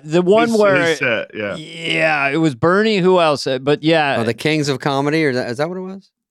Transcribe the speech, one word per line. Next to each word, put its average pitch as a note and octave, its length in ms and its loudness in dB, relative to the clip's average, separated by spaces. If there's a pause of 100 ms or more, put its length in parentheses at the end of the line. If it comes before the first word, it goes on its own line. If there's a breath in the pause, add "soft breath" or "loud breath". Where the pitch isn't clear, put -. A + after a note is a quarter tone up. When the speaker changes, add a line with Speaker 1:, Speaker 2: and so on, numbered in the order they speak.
Speaker 1:
the D#3 180 0
one G#3+ 280 4
Speaker 2:
His, A3 80 2
Speaker 1:
where, F#3+ 280 2
Speaker 2:
his D#3 120 0
set, A#2+ 360 -2
yeah. G2+ 220 -6
Speaker 1:
yeah, D#3+ 720 -2
it C#3 80 -2
was D#3+ 180 2
Bernie. G3 440 2
Who F#3 220 4
else? D3+ 260 0
Uh, C3 120 -2
but C#3+ 240 0
yeah, D3+ 360 2
Speaker 3:
Oh, A#2 60 -2
the A2+ 100 -2
Kings D3+ 340 -2
of C3+ 120 -2
Comedy, D3 440 0
or C#3+ 60 0
is B2 60 -2
that, A#2+ 140 -4
is A#2 80 -8
that D3+ 120 -4
what F#3 80 -10
it F#3 40 -10
was? F#3+ 280 -16 (200)